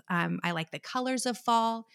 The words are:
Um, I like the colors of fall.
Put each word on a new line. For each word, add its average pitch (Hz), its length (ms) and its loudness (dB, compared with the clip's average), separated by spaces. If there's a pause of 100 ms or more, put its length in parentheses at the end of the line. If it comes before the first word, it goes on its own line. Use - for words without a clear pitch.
Um, 175 340 0
I 175 80 0
like 165 200 -4
the 147 80 -8
colors 254 460 -2
of 247 120 0
fall. 226 580 2